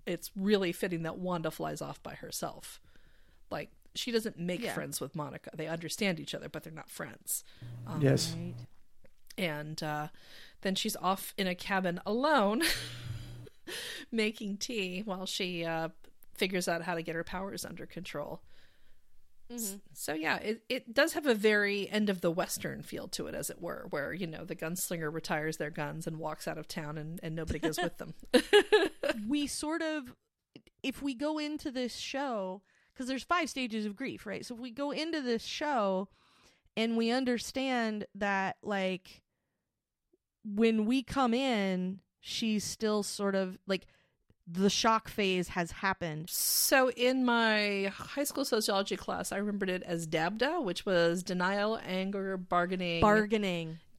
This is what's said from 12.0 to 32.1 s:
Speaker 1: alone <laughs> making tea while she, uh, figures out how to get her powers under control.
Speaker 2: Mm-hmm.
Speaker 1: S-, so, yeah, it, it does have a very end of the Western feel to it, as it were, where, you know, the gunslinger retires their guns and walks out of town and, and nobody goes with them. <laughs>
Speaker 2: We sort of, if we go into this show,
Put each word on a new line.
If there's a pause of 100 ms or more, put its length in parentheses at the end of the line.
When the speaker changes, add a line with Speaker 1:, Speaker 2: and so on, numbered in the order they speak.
Speaker 1:
alone
<laughs>
making
tea
while
she,
uh, (460)
figures
out
how
to
get
her
powers
under
control. (1080)
Speaker 2:
Mm-hmm.
Speaker 1:
S-, (140)
so,
yeah,
it,
it
does
have
a
very
end
of
the
Western
feel
to
it,
as
it
were,
where,
you
know,
the
gunslinger
retires
their
guns
and
walks
out
of
town
and,
and
nobody
goes
with
them. (180)
<laughs> (840)
Speaker 2:
We
sort
of, (680)
if
we
go
into
this
show, (320)